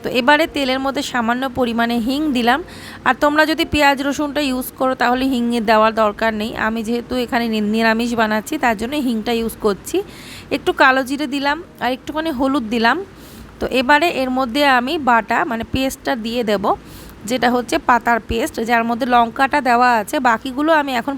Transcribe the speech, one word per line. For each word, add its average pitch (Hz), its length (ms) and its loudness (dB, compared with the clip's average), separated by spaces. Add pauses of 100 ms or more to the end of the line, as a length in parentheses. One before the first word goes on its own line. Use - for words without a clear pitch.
তো - 60 -4
এবারে 294 380 4
তেলের 269 320 -2
মধ্যে 269 220 -2
সামান্য 247 480 -2
পরিমাণে 240 500 0
হিং 277 340 0
দিলাম। 247 300 2 (420)
আর 262 140 2
তোমরা 302 260 4
যদি 311 200 -2
পেঁয়াজ 277 420 2
রসুনটা 285 340 -2
ইউজ 254 360 -4
করো 262 180 0
তাহলে 254 300 0
হিং 240 400 0
দেওয়ার 220 300 4
দরকার 220 380 0
নেই, 214 240 -4
আমি 220 260 -2
যেহেতু 240 320 -4
এখানে 240 320 -2
নি-, 220 140 0
নিরামিষ 226 540 2
বানাচ্ছি 214 420 0
তার 240 200 0
জন্য 233 180 -6
হিংটা 240 380 -2
ইউজ 226 280 -2
করছি। 214 400 -2 (500)
একটু 339 220 -2
কালো 269 300 4
জিরে 277 240 -4
দিলাম 285 360 -2 (160)
আর 240 120 -2
একটুখানি 302 380 -6
হলুদ 269 340 0
দিলাম। 240 420 0 (540)
তো - 80 -2
এবারে 294 400 4
এর 262 220 -2
মধ্যে 254 360 0
আমি 262 320 2
বাটা 240 480 2
মানে 226 260 -4
পেস্টটা 262 440 -2
দিয়ে 233 280 -4
দেব, 208 320 0 (500)
যেটা 240 240 0
হচ্ছে 247 280 0
পাতার 233 500 2
পেস্ট, 226 340 -4
যার 233 220 2
মধ্যে 233 220 -2
লঙ্কাটা 247 560 2
দেওয়া 247 300 4
আছে, 226 280 0
বাকিগুলো 254 540 0
আমি 285 200 2
এখন 254 240 -4